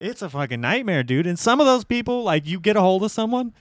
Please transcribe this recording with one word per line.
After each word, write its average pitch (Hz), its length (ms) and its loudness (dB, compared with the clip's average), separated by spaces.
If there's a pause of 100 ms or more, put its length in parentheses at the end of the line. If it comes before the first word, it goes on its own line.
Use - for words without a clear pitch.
It's 220 200 -10
a 185 80 -8
fucking 127 300 -4
nightmare, 170 440 0
dude. 135 240 0
And 175 120 -4
some 254 220 4
of 285 60 4
those 254 180 4
people, 240 380 -2
like, 156 220 0
you 180 140 -6
get 208 160 2
a 214 60 4
hold 185 220 4
of 214 80 -2
someone, 233 500 -4